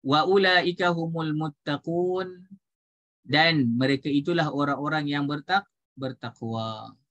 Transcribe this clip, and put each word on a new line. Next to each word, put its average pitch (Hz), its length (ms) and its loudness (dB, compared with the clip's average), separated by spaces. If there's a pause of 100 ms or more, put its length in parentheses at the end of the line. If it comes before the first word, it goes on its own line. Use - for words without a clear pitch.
"Wa 151 160 4
ulaika 180 720 4
humul 165 400 -4
muttaqun." 180 1120 -4 (800)
Dan 151 480 4
mereka 131 320 0
itulah 147 480 0
orang-orang 143 560 -2
yang 143 160 -2
bertak-, 165 400 -2 (320)
bertakwa. 113 960 -8 (160)